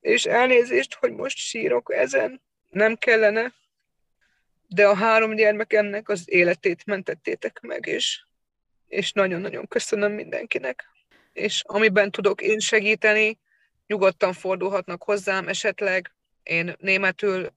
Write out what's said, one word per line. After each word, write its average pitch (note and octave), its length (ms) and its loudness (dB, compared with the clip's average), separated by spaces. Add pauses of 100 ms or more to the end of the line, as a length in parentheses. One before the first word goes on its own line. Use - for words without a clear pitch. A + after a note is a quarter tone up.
És - 240 2
elnézést, B3 680 2
hogy - 180 0
most A3 240 -6
sírok A#3+ 580 -4
ezen, C4 480 -2 (280)
nem A3 260 2
kellene, A3+ 560 2 (1120)
de G3+ 220 4
a G3+ 60 6
három A3 400 2
gyermekemnek G#3+ 760 0
az F#3 220 -4
életét F3 560 2
mentettétek - 760 -6
meg, - 260 -10
és, - 380 -4 (640)
és - 240 -6
nagyon-nagyon F#3+ 540 -2
köszönöm G#3 460 -2
mindenkinek. - 760 -8 (440)
És - 340 -4
amiben G3+ 440 2
tudok G3 320 -2
én G#3+ 160 0
segíteni, G#3+ 800 0 (480)
nyugodtan F#3+ 460 2
fordulhatnak F#3 680 -4
hozzám, F#3+ 460 -2
esetleg F#3+ 680 -2 (280)
én E3+ 360 -4
németül F#3+ 800 -2